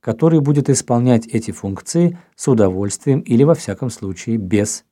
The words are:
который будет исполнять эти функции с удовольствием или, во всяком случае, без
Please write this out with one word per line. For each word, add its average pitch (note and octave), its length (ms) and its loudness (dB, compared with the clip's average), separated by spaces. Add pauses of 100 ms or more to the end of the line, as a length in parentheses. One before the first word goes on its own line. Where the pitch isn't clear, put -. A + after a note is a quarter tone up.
который D#3+ 400 2
будет C#3+ 280 0
исполнять B2 580 0
эти A2+ 240 -6
функции E3+ 680 -4 (180)
с - 140 -4
удовольствием G2+ 720 0
или, A#2 220 2
во D3 100 6
всяком B2 360 -6
случае, G#2 460 -8
без G#2 560 -2